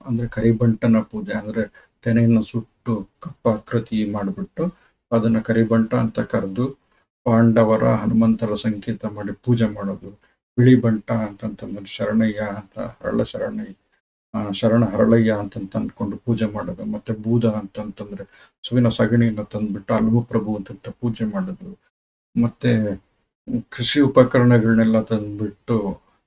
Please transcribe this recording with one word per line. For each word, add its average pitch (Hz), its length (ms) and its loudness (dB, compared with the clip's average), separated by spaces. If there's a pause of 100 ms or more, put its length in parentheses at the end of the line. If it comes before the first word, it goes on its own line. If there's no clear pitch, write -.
ಅಂದ್ರೆ 120 220 -4
ಕರಿಬಂಟನ 113 720 2
ಪೂಜೆ, 107 320 -8
ಅಂದ್ರೆ 110 580 -6 (120)
ತೆನೆಯನ್ನು 117 400 4
ಸುಟ್ಟು 110 680 -6 (120)
ಕಪ್ಪಾಕೃತಿ 110 920 -4
ಮಾಡ್ಬಿಟ್ಟು 101 680 -6 (340)
ಅದನ್ನ 113 280 2
ಕರಿಬಂಟ 113 540 2
ಅಂತ 117 260 -2
ಕರೆದು 110 560 -4 (480)
ಪಾಂಡವರ 113 640 4
ಹನುಮಂತರ 110 680 2
ಸಂಕೇತ 107 520 -6
ಮಾಡಿ 101 260 -8
ಪೂಜೆ 117 340 0
ಮಾಡೋದು, 101 440 -8 (480)
ಬಿಳಿ 123 220 8
ಬಂಟ 113 320 0
ಅಂತಂತಂದ್ರೆ 101 760 -8
ಶರಣಯ್ಯ 107 540 0
ಅಂತ, 101 380 -8
ಹರಳ 107 440 -4
ಶರಣಯ್ಯ, 107 520 -6 (600)
ಆ, 104 160 -4
ಶರಣ 113 340 2
ಹರಳಯ್ಯ 110 480 4
ಅಂತಂತ 104 440 -6
ಅಂದ್ಕೊಂಡು 107 400 -6
ಪೂಜೆ 113 300 -2
ಮಾಡೋದು, 101 380 -10
ಮತ್ತೆ 107 280 -8
ಬೂದ 113 320 0
ಅಂತಂತಂದ್ರೆ 101 1080 -8 (160)
ಸುವಿನ 120 200 2
ಸಗಣಿಯನ್ನ 113 540 2
ತಂದ್ಬಿಟ್ಟು 101 520 -4
ಅಲ್ಲಮ 113 260 2
ಪ್ರಭು 107 360 -4
ಅಂತಂತ 98 320 -14
ಪೂಜೆ 113 360 -6
ಮಾಡೋದು, 95 560 -8 (600)
ಮತ್ತೆ 110 580 0 (680)
ಕೃಷಿ 123 320 -2
ಉಪಕರಣಗಳನ್ನೆಲ್ಲ 117 1000 4
ತಂದ್ಬಿಟ್ಟು 104 1040 -6 (200)